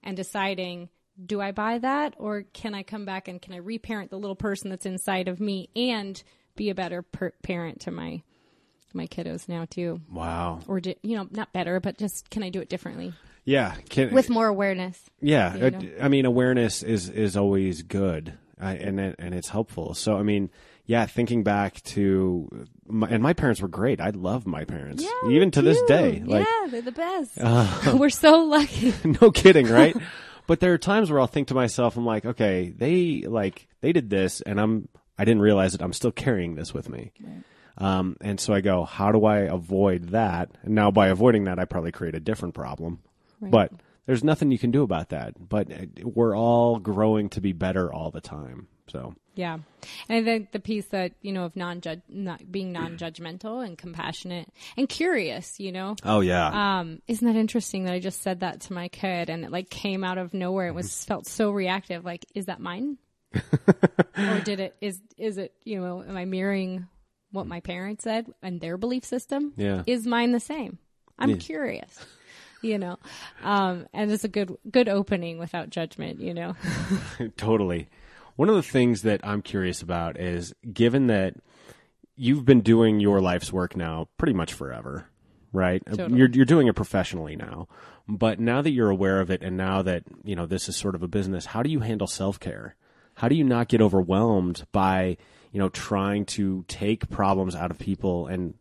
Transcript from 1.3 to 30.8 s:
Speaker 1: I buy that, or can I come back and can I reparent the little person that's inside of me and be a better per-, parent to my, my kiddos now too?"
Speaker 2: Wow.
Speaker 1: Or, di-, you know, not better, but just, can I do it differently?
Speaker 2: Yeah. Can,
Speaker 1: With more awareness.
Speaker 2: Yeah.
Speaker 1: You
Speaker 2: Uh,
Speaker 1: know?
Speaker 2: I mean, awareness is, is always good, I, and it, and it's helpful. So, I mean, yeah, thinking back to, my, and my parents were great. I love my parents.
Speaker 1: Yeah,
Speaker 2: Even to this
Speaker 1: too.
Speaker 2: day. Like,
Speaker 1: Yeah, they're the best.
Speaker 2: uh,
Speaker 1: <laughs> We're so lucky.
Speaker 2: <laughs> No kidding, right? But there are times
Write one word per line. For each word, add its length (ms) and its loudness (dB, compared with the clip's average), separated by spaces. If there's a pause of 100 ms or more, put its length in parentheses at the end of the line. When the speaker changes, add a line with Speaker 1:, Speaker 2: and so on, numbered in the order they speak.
Speaker 1:
I 100 -4
buy 280 -4
that, 400 -2
or 340 -8
can 220 -10
I 100 -10
come 200 -12
back 220 -10
and 160 -14
can 120 -20
I 20 -14
reparent 540 -10
the 80 -12
little 180 -8
person 340 -4
that's 160 -10
inside 400 -4
of 140 -6
me 340 -6
and 480 -4 (320)
be 160 -4
a 40 -4
better 280 -6
per-, 300 -6 (100)
parent 380 -6
to 100 -10
my, 320 -10 (720)
my 140 -8
kiddos 420 -10
now 200 -8
too?" 320 -8 (120)
Speaker 2:
Wow. 560 -6
Speaker 1:
Or, 120 -2
di-, 220 -8
you 140 -6
know, 140 -8
not 220 -10
better, 280 -2
but 180 -8
just, 320 -8
can 120 -6
I 80 -6
do 100 -6
it 80 -10
differently? 440 -10 (320)
Speaker 2:
Yeah. 300 2 (140)
Can, 240 2
Speaker 1:
With 160 4
more 180 2
awareness. 540 -2 (200)
Speaker 2:
Yeah. 360 4
Speaker 1:
You 100 0
Speaker 2:
Uh, 40 6
Speaker 1:
know? 180 -8 (140)
Speaker 2:
I 60 2
mean, 180 6
awareness 560 2
is, 260 0
is 280 0
always 460 2
good, 520 -2 (260)
I, 140 -6
and 260 -4
it, 180 -4
and 160 -8
it's 140 -6
helpful. 460 -6
So, 220 0
I 60 0
mean, 280 0 (340)
yeah, 220 2
thinking 380 -2
back 400 0
to, 640 0 (380)
my, 220 -2
and 140 2
my 120 4
parents 260 0
were 80 -4
great. 320 -2
I 100 -2
love 360 -4
my 180 -6
parents. 380 -8
Speaker 1:
Yeah, 280 -4
Speaker 2:
Even 220 6
to 100 2
this 180 6
Speaker 1:
too. 60 2
Speaker 2:
day. 380 4
Like, 220 2
Speaker 1:
Yeah, 240 0
they're 120 -6
the 100 -6
best. 480 -6
Speaker 2:
uh, 560 2
Speaker 1:
<laughs> 20 6
We're 120 6
so 340 8
lucky. 540 2
Speaker 2:
<laughs> 60 -14 (160)
No 100 12
kidding, 380 10
right? 260 8 (520)
But 140 4
there 120 4
are 60 4
times 320 2